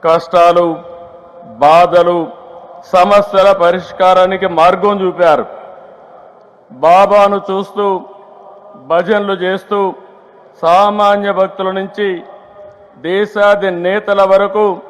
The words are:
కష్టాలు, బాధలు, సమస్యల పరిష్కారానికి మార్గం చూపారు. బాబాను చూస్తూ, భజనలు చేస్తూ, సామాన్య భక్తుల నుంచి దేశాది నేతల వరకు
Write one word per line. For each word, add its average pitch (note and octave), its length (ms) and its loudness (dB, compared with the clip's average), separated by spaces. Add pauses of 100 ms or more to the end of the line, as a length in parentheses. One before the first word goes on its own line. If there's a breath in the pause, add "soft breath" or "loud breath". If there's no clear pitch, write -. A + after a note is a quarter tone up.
కష్టాలు, E3+ 720 0 (640)
బాధలు, E3+ 800 2 (680)
సమస్యల G3+ 580 2
పరిష్కారానికి F#3 960 0
మార్గం F#3 540 0
చూపారు. E3 440 0 (1300)
బాబాను G3 680 2 (100)
చూస్తూ, G3 500 -4 (760)
భజనలు F3+ 580 -2
చేస్తూ, F#3 600 -4 (680)
సామాన్య G3+ 720 0
భక్తుల F#3+ 400 -4
నుంచి F#3+ 520 -8 (720)
దేశాది G3+ 760 -2
నేతల G3 520 -2
వరకు G3 680 0